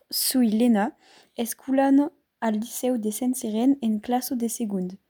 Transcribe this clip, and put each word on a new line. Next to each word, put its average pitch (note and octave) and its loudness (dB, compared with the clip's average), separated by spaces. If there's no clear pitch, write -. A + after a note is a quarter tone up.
soy - 0
Lena, A3 2
esculan C4+ 2
al G#3+ -2
Liceu B3 -4
de G#3+ -4
Saint-Seren B3+ 0
en G#3+ 0
classe B3 -2
de A#3 -2
seconde. G3 -6